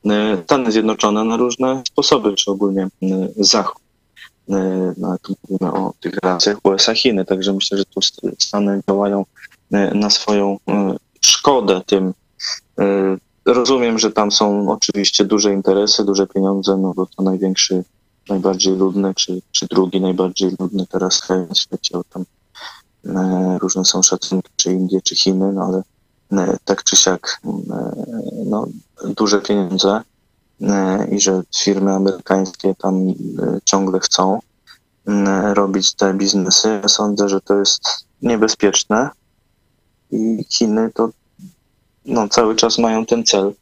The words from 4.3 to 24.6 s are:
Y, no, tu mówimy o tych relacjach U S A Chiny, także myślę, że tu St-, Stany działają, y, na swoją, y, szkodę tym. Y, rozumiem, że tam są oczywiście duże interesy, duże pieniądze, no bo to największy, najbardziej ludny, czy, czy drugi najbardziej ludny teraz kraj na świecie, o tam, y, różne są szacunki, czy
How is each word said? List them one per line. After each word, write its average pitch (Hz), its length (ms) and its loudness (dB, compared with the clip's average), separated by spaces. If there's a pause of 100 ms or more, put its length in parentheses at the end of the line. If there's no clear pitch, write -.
Y, - 40 -2 (440)
no, 90 240 -4
tu 98 140 -6 (140)
mówimy - 240 -2
o 95 260 -2
tych - 140 -8 (100)
relacjach 92 400 0
U 98 100 4
S 98 160 0
A 113 40 0
Chiny, 107 320 2
także 95 280 -2
myślę, 98 240 -2
że 98 80 -2
tu - 160 -6
St-, - 380 -2
Stany 101 480 -2
działają, 101 380 0 (480)
y, 101 220 2
na 104 140 0
swoją, 101 480 0 (120)
y, - 280 0 (240)
szkodę 101 640 4
tym. 95 280 2 (680)
Y, 101 40 2 (600)
rozumiem, 120 540 2
że 107 120 2
tam 104 200 2
są 101 380 2
oczywiście - 560 0
duże 101 280 2
interesy, 101 520 2
duże 98 220 0
pieniądze, 98 500 0
no 95 160 0
bo 92 120 -2
to - 180 -6
największy, 95 600 0 (460)
najbardziej 95 460 0
ludny, 95 380 0
czy, 92 280 -6 (100)
czy - 160 -4
drugi 92 340 0
najbardziej 92 580 0
ludny 92 280 -2
teraz 92 340 -2
kraj 92 180 -2 (100)
na 95 60 -8
świecie, - 420 -4
o 90 60 -4
tam, - 180 -12 (840)
y, 92 540 0
różne 92 260 -2
są 95 180 2
szacunki, 92 520 -2
czy 90 180 0